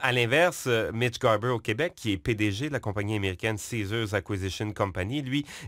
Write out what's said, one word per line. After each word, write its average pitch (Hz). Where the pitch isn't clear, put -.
à 127
l'inverse, 127
euh, 110
Mitch 120
Garber 113
au 123
Québec, 117
qui 107
est 95
P 120
D 104
G 123
de 143
la 120
compagnie 104
américaine 98
Caesars 107
Acquisition 98
Company, 98
lui 139